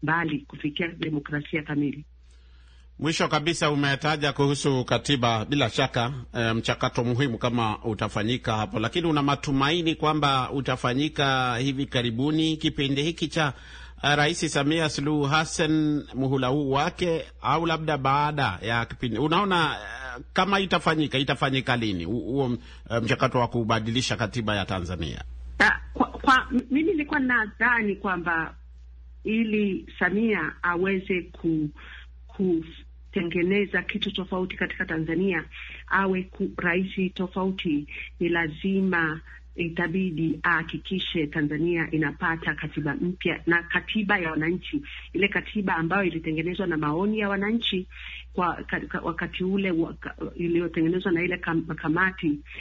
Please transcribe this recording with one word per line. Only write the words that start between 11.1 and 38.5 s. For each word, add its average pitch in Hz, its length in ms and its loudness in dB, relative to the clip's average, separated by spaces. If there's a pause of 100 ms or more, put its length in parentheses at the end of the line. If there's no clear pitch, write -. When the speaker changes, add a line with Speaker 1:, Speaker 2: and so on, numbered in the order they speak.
Speaker 2:
hivi 135 300 0
karibuni, 143 720 0
kipindi 139 460 0
hiki 160 260 -2
cha 147 240 0 (500)
eh, 143 140 4
Rais 151 360 2
Samia 151 360 4
Suluhu 147 360 0
Hassan 156 800 2 (100)
muhula 131 320 2
huu 139 240 2
wake, 160 540 0 (180)
au 156 240 2
labda 160 320 0
baada 135 640 2
ya 117 240 0
kipindi? 117 320 -4
Unaona, 165 580 2 (400)
eh, 123 60 -14 (100)
kama 196 280 4
itafanyika, 160 580 2
itafanyika 135 580 2
lini 101 280 0
hu-, 107 160 -2
huo, 120 380 0 (320)
eh, 113 120 0
mchakato 127 360 2
wa 120 100 4
kubadilisha 117 680 0
katiba 110 400 0
ya 95 80 0
Tanzania? 85 600 -4 (340)
Speaker 1:
Ah, - 220 4 (140)
kwa, 247 120 2
kwa, - 460 4
m-, 247 80 2 (100)
mimi 320 220 2
nilikuwa 294 280 0
nadhani 233 760 2
kwamba 170 580 -2 (720)
ili 214 640 2 (120)
Samia 190 540 2 (100)
aweze 185 600 0
ku-, 156 460 -2 (580)
kutengeneza 180 1600 0
kitu 202 300 -2
tofauti 185 440 -4
katika 180 280 -2
Tanzania, 165 600 0 (440)
awe 190 340 2
ku-, - 340 -4
rais 185 580 0
tofauti, 185 720 -2 (340)
ni 175 80 2
lazima 170 920 0 (360)